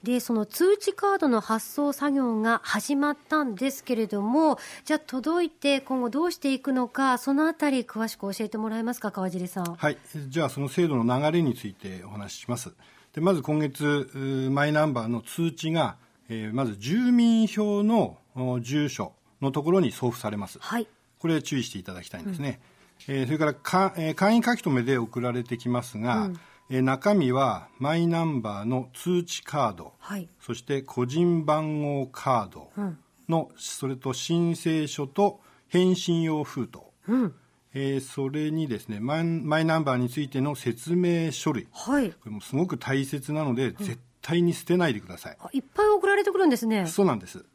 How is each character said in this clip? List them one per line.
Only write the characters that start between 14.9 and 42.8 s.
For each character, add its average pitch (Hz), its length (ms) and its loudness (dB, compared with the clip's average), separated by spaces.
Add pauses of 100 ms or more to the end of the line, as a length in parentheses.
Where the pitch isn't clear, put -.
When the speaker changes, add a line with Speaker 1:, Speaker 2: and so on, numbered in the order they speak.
Speaker 2:
バ 120 100 -2
ー 110 40 -4
の 117 140 -2
通 165 300 -2
知 160 200 -4
が、 147 260 0 (300)
え 110 240 -6
ー、 - 20 -8
ま 131 120 0
ず 107 100 -4
住 180 360 0
民 233 360 6
票 208 360 0
の、 214 340 2 (180)
お、 127 240 -2
住 143 300 0
所 104 240 -6 (260)
の 135 120 0
と 143 120 -2
こ 165 80 2
ろ 190 80 6
に 151 120 2
送 - 180 -2
付 120 100 -8
さ 110 100 -4
れ 104 80 -6
ま 101 100 -6
す。 - 120 -18
Speaker 1:
は - 200 -4
い。 220 80 -6 (320)
Speaker 2:
こ - 100 -4
れ 156 120 2
注 139 180 -2
意 117 40 -2
し - 60 -8
て - 100 -10
い 90 40 -14
た 95 100 -12
だ 87 80 -12
き - 80 -18
た - 80 -12
い - 60 -12
ん - 20 -8
で 196 80 -6
す 170 60 -8
ね。 143 200 -6 (480)
Speaker 1:
う 139 40 -6
ん。 139 40 -2
Speaker 2:
え 135 80 0
ー、 - 20 0
そ 123 60 -2
れ 156 60 0
か 156 80 2
ら、 147 80 2
か-、 185 440 2
え 160 140 -2
ー、 - 40 -2
簡 202 180 4
易 233 100 6
書 240 120 2
き - 80 -10
留 135 180 2
め - 20 0
で 131 140 2
送 117 240 -4
ら 123 100 0
れ 120 120 -2
て 120 140 -4
き 123 120 -6
ま 123 140 0
す - 140 -12
が、 117 280 0
Speaker 1:
う - 40 -4
ん。 175 100 -10 (300)
Speaker 2:
え 131 100 0
ー、 - 20 4
中 135 320 2
身 143 200 4
は 117 340 0 (100)
マ 147 200 0
イ 170 100 2
ナ 170 160 2
ン 147 180 -2
バ 101 200 -6
ー - 20 -8
の 127 300 -2
通 175 300 -2
知 - 200 -10
カ 139 260 0
ー 101 40 -8
ド、 - 260 -16
Speaker 1:
は - 180 -10
い。 175 120 -10 (100)
Speaker 2:
そ - 160 -6
し - 60 -14
て 139 200 -4
個 127 240 -2
人 165 400 2
番 151 380 0 (160)
号 131 80 -2
カ 127 360 0
ー 98 40 -8
ド - 240 -18 (560)
の、 165 240 0
Speaker 1:
う - 20 -20
ん。 - 40 -20
Speaker 2:
そ - 300 -8
れ 131 100 -4
と 131 160 -4
申 170 420 0
請 160 320 -2
書 143 180 -6
と 196 360 2 (260)
返 185 280 6
信 170 280 0
用 156 200 0
封 135 240 -4
筒。 - 120 -16 (280)
Speaker 1:
う 220 80 2
ん。 220 200 0 (400)
Speaker 2:
え 139 220 -2
ー、 131 40 -2
そ 135 280 -4
れ 151 200 -2
に 156 180 -2
で 110 120 -4
す - 80 -18
ね、 104 120 -8
マ 139 200 -2
イ、 165 40 0
マ 160 360 0
イ 160 60 2
ナ 160 140 4
ン 156 40 0
バ 135 120 2
ー - 20 0
に 123 120 0
つ 135 120 -4
い 139 80 -4
て 135 120 -2
の 143 140 0
説 127 400 -4
明 170 360 2
書 151 200 -2
類。 120 200 -2
Speaker 1:
は 277 300 0
い。 220 100 0
Speaker 2:
こ - 140 -18
れ 107 60 -10
も 104 80 -8
す - 160 -8
ご 160 100 2
く 170 120 -4
大 135 260 0